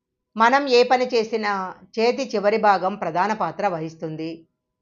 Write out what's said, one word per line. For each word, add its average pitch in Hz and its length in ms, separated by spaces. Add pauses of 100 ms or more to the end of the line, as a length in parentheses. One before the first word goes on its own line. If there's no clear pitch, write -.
(360)
మనం 254 320
ఏ 240 140
పని 247 240
చేసినా 208 680 (240)
చేతి 247 360
చివరి 208 220
భాగం 196 380
ప్రధాన 190 380
పాత్ర 196 340
వహిస్తుంది. 160 800 (360)